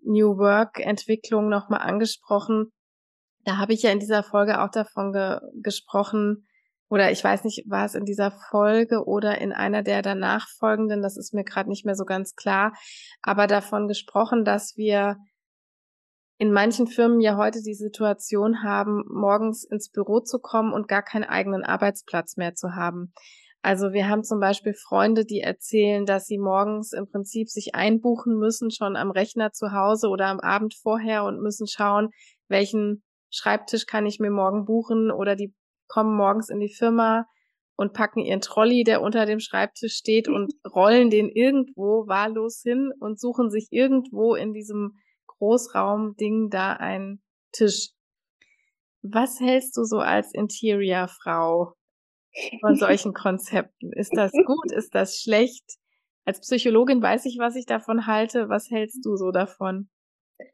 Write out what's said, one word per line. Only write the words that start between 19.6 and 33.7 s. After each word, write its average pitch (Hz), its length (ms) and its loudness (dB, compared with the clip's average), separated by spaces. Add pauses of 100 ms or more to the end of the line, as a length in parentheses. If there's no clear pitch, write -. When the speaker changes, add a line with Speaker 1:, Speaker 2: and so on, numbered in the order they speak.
Speaker 1:
ins 214 240 -8
Büro 208 320 0
zu 240 180 -4
kommen 220 340 0
und 214 140 -4
gar 202 160 0
keinen 208 220 -4
eigenen 196 380 -2
Arbeitsplatz 190 760 -2
mehr 175 180 -4
zu 175 200 -8
haben. 175 380 -6 (480)
Also 196 300 0
wir 196 160 2
haben 214 160 2
zum 220 160 -2
Beispiel 202 340 0
Freunde, 214 520 2
die 208 160 -4
erzählen, 208 640 0
dass 196 220 0
sie 208 100 -4
morgens 202 560 -2
im 196 160 -8
Prinzip 220 400 -6
sich - 260 -10
einbuchen 226 640 2
müssen, 220 340 -2
schon 196 240 -4
am 185 160 -2
Rechner 214 400 -2
zu 202 220 -6
Hause 208 340 2
oder 190 200 0
am 190 120 -2
Abend 214 360 0
vorher 220 500 -2
und 202 160 -6
müssen 208 260 -6
schauen, 208 420 0 (380)
welchen 208 560 0 (280)
Schreibtisch 208 540 -2